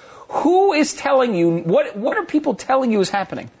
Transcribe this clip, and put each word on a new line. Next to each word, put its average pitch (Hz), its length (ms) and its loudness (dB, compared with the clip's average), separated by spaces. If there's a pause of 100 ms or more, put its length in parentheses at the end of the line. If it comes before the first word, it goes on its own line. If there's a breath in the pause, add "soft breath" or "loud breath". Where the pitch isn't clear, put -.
(280 loud breath)
Who 370 440 2
is 302 220 0
telling 262 400 2
you, 170 240 2
what, 170 400 0
what 254 180 -4
are 392 80 -4
people 302 300 -2
telling 262 380 -2
you 208 80 2
is 180 100 0
happening? 151 400 -6 (100)